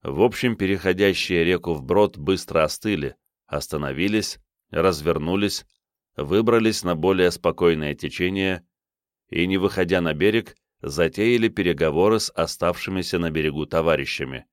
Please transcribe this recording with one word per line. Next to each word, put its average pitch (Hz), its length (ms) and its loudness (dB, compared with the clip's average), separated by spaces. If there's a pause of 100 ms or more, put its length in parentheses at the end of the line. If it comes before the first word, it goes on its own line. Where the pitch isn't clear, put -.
В 71 200 -2
общем, 113 340 0
переходящие 92 880 0
реку 87 300 0
вброд 87 420 2
быстро 82 480 0
остыли, 76 520 -4 (300)
остановились, 73 920 -4 (320)
развернулись, 85 960 0 (500)
выбрались 110 680 2
на 87 100 0
более 90 360 4
спокойное 82 640 0
течение 92 720 -4 (640)
и, 87 180 0
не 95 120 0
выходя 92 420 0
на 80 140 0
берег, 104 420 0 (240)
затеяли 101 680 2
переговоры 87 720 2
с - 100 -6
оставшимися 87 880 -4
на 85 120 -2
берегу 76 360 -2
товарищами. 69 880 -2